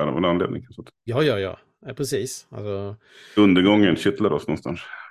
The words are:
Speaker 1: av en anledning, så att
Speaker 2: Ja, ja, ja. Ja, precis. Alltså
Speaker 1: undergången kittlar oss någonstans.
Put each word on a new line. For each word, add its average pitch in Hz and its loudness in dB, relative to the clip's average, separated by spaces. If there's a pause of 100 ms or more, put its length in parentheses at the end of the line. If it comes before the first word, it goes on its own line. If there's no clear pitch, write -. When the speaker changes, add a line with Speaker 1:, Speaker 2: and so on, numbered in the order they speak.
Speaker 1:
av 67 -4
en 90 0
anledning, - -2
så - -20
att - -18 (160)
Speaker 2:
Ja, 120 -2
ja, 120 0
ja. 92 -6 (260)
Ja, 131 -14
precis. 127 -8
Alltså 104 -8 (400)
Speaker 1:
undergången 98 6
kittlar 101 0
oss 73 -4
någonstans. 80 -6 (320)